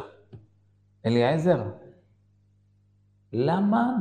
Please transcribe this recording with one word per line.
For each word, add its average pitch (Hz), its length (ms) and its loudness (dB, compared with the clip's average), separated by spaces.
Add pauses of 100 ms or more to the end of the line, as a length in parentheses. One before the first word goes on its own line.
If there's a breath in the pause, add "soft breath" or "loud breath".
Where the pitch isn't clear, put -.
(1040)
אליעזר, 131 580 2 (1700)
למה 202 680 0